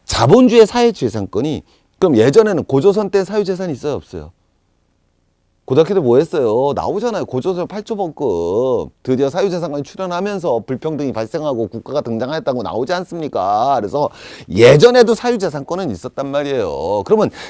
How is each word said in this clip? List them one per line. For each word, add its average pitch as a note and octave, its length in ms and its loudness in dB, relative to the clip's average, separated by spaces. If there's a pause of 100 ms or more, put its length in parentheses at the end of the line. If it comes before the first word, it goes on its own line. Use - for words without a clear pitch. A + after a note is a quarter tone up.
자본주의 A3 600 6
사유재산권이, B2+ 960 -2 (340)
그럼 D#3+ 180 2
예전에는 C#3+ 480 4
고조선 F#3+ 460 2
때 F#3+ 140 2
사유재산이 F#3 480 -4
있어요, C#3 220 -6
없어요? E2 380 -12 (1400)
고등학교 D#3 240 2
때 F#3+ 60 0
뭐 B2 180 4
했어요? C#3 560 0
나오잖아요. D#3 520 -4
고조선 D#3 420 -4
팔 G3+ 160 -12
조범급. A#2 1040 -4 (140)
드디어 C3 260 0
사유재산권이 E3 540 -4
출현하면서 F3 840 -4
불평등이 C#3+ 460 -6
발생하고 A2+ 560 -6
국가가 B2+ 320 -8
등장했다고 B2 640 -6
나오지 A2 280 -6
않습니까? C3+ 840 -2
그래서 A#2+ 340 -2 (380)
예전에도 G3 680 6
사유재산권은 F3+ 800 -4
있었단 B2+ 340 -8
말이에요. G#2 760 -2
그러면 G#3 260 2 (200)